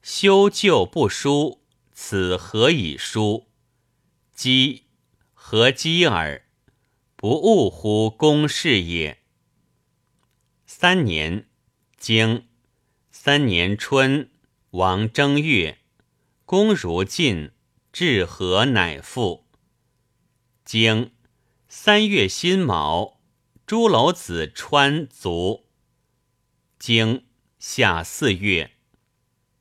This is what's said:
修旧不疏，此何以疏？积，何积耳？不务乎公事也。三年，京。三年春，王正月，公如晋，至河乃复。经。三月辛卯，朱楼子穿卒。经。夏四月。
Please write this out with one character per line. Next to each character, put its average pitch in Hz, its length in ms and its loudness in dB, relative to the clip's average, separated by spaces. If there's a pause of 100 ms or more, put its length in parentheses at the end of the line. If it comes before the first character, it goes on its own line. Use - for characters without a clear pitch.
修 196 440 4
旧 165 380 2
不 120 240 -2
疏， 143 540 -2 (280)
此 90 460 -4
何 113 320 0
以 90 260 -2
疏？ 107 540 -4 (840)
积， 131 520 0 (480)
何 117 380 0
积 165 340 0
耳？ 80 420 -4 (680)
不 101 140 -4
务 156 400 2
乎 107 400 0
公 151 380 2
事 127 340 -2
也。 82 420 -6 (1400)
三 180 360 0
年， 85 460 -4 (480)
京。 113 500 0 (640)
三 143 340 0
年 92 320 0
春， 135 540 0 (400)
王 92 400 0
正 143 300 0
月， 107 380 -2 (680)
公 208 280 2
如 87 300 -2
晋， 98 480 -2 (400)
至 131 320 -2
河 95 420 0
乃 87 360 0
复。 104 440 -6 (1160)
经。 113 480 0 (560)
三 214 400 2
月 147 200 2
辛 180 300 -2
卯， 87 600 -2 (480)
朱 226 220 2
楼 151 240 4
子 80 360 -8
穿 143 580 0
卒。 90 600 -6 (1120)
经。 113 460 0 (340)
夏 90 420 0
四 107 320 -4
月。 90 440 -4 (840)